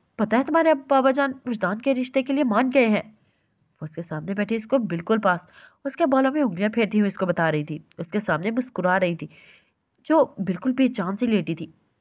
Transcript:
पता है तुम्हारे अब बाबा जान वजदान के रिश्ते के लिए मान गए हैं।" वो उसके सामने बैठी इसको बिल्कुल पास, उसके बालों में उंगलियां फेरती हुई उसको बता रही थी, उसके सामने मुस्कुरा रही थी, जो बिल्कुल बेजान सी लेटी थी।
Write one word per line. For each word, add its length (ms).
पता 180
है 80
तुम्हारे 260
अब 200
बाबा 200
जान 240
वजदान 320
के 120
रिश्ते 300
के 100
लिए 120
मान 260
गए 160
हैं।" 320
वो 20
उसके 180
सामने 320
बैठी 220
इसको 220
बिल्कुल 400
पास, 220
उसके 220
बालों 260
में 100
उंगलियां 280
फेरती 280
हुई 100
उसको 180
बता 240
रही 140
थी, 200
उसके 220
सामने 300
मुस्कुरा 460
रही 200
थी, 120
जो 340
बिल्कुल 320
बेजान 440
सी 100
लेटी 280
थी। 200